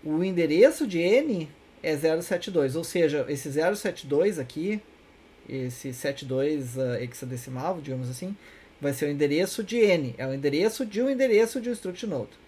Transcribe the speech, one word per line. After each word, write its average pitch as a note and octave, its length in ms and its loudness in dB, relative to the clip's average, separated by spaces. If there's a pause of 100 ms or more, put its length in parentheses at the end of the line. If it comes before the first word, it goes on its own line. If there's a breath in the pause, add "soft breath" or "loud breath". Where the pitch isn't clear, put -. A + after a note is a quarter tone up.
O D#3 220 0
endereço F#3+ 600 4
de F3+ 120 -2
N G3 500 2 (320)
é D#3 140 0
zero D#3+ 260 2
sete F3 300 -4
dois, C#3 240 2
ou E3 80 -2
seja, D3+ 460 2
esse C#3+ 200 -6
zero D#3+ 280 0
sete - 280 -6
dois D#3 360 2
aqui, F3 420 -4 (680)
esse B2+ 460 -8
sete C#3 300 -6
dois, C3+ 520 -2
ah, B2 240 -2
hexadecimal, B2+ 800 -8
digamos C3 300 -6
assim, F3+ 260 -8 (440 loud breath)
vai C#3+ 120 0
ser C#3+ 140 -2
o - 20 0
endereço D3 540 0
de G#3+ 140 -4
N, F3 420 4
é C3 80 -4
o C3+ 80 -4
endereço D3+ 500 0
de G#3 160 -4
um B3+ 80 2
endereço B3 520 4
de A#3 100 -4
um - 20 -2
struct F#3 320 -8
node. C#3+ 260 -4 (180)